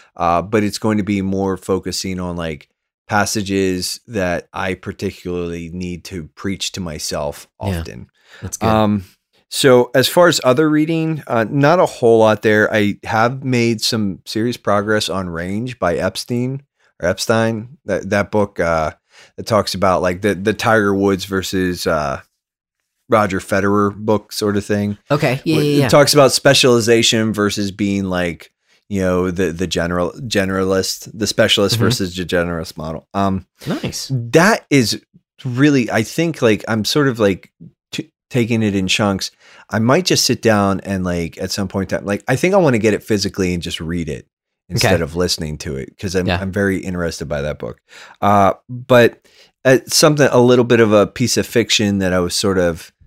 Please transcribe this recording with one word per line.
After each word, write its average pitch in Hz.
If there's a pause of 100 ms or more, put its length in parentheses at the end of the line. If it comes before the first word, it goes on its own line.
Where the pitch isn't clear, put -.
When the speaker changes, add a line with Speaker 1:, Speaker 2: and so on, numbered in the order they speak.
(160)
Speaker 1:
uh, 85
but 104
it's 101
going 107
to 98
be 98
more 95
focusing 92
on, 90
like, 82 (400)
passages 98
that 90
I 95
particularly 87
need 90
to 87 (100)
preach -
to -
myself 78 (160)
Speaker 2:
Yeah. 95
Speaker 1:
often. 60 (340)
Speaker 2:
That's -
good. 113
Speaker 1:
Um, 104 (460)
so 127
as 123
far 175
as 147
other 151
reading, 160
uh, 117
not 147
a 175
whole 117
lot 107
there. 107
I 104
have 120
made 117
some 104
serious 117
progress 104
on 92
Range 95
by 87
Epstein 123 (380)
or 85
Epstein. 113
That, 98
that 101
book, 101
uh, 82 (440)
that 95
talks 104
about, 90
like, 90
the, 101
the 98
Tiger 107
Woods 98
versus, 92
uh, 76 (880)
Roger 104
Federer 101
book 107
sort 104
of 101
thing. 104 (140)
Speaker 2:
Okay. 139
Yeah, 156
Speaker 1:
Wh-, -
Speaker 2:
yeah, 151
Speaker 1:
it 147
Speaker 2:
yeah. 123
Speaker 1:
talks 143
about 139
specialization 117
versus 104
being, 98
like, 90 (380)
you 101
know, 90
the, 87
the 87
general, 87 (100)
generalist, 95
the 101
specialist 104
Speaker 2:
Mm-hmm. 113
Speaker 1:
versus 101
the 90
generalist 85
model. 78
Um, 95 (200)
Speaker 2:
Nice. 151
Speaker 1:
that 135
is 113 (420)
really, 131
I 110
think, 160
like, 110
I'm 110
sort 143
of, 117
like, 98 (380)
t-, - (180)
taking 113
it 104
in 95
chunks. 98 (400)
I 104
might 131
just -
sit 120
down 101
and, 92
like, 87
at 95
some 98
point 98
in 92
time, 76
like, 101
I 127
think 185
I 202
wanna 139
get 104
it -
physically 95
and 85
just 87
read 85
it 64 (420)
instead 95
Speaker 2:
Okay. 82
Speaker 1:
of 78
listening 82
to 71
it, 65
'cause 92
I'm, 90
Speaker 2:
Yeah. 90
Speaker 1:
I'm 95
very 98
interested 87
by 73
that 73
book. 58 (420)
Uh, 101 (140)
but, 123 (380)
uh, 131
something, 147
a 123
little 123
bit 120
of 107
a 104
piece -
of 101
fiction 104
that 95
I 92
was 87
sort 95
of, 85 (140)